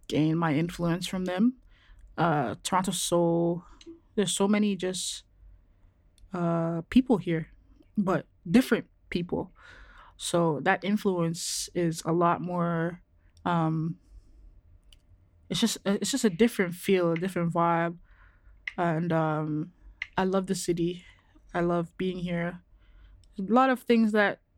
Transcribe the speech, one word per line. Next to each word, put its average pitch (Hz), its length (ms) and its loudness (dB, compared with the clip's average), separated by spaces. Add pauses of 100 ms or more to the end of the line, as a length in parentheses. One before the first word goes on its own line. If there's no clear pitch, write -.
gain 160 300 2
my 165 160 2
influence 170 520 -2
from 185 200 -4
them. 185 260 2 (640)
Uh, 151 460 2
Toronto's 185 360 0
so, 170 640 0 (520)
there's 196 180 0
so 196 160 0
many 208 260 2
just, 185 480 -6 (1080)
uh, 170 560 -2
people 254 300 4
here, 165 300 -4 (460)
but 185 300 0 (260)
different 208 360 2 (240)
people. 175 420 -6 (640)
So 165 460 0
that 185 200 2
influence 180 920 -2
is 165 320 -2
a 160 60 0
lot 175 280 2
more, 170 600 -2 (420)
um, 160 520 0 (1500)
it's 165 100 -2
just, - 240 0
it's 202 260 0
just 262 140 0
a 220 60 4
different 180 440 2
feel, 180 380 2
a 165 40 0
different 170 360 -2
vibe. 170 440 2 (800)
And, 170 360 0
um, 156 600 -2 (440)
I 190 80 0
love 190 220 0
the 190 80 -4
city. 175 500 -4 (500)
I 175 60 -2
love 170 360 -2
being 185 220 -4
here. 175 420 -4 (800)
A 196 40 -4
lot 247 280 4
of 247 120 0
things 226 300 4
that 208 280 2 (180)